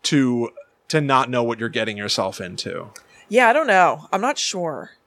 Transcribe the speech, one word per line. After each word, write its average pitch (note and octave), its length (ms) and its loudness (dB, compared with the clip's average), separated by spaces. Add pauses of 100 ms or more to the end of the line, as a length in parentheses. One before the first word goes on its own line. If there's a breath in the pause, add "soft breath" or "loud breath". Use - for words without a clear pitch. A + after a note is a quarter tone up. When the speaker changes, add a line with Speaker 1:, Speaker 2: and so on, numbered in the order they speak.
Speaker 1:
to, B2 460 2 (380)
to D#3 120 0
not C3+ 300 2
know B2 120 0
what A#2 180 -2
you're A2+ 80 -2
getting A2 300 -4
yourself G2+ 420 -4
into. F2+ 480 -10 (400 loud breath)
Speaker 2:
Yeah, A#3 200 4
I A#3 40 6
don't D4 160 0
know. E3 440 4
I'm G3 80 0
not C4+ 180 -2
sure. E3 520 -6 (160)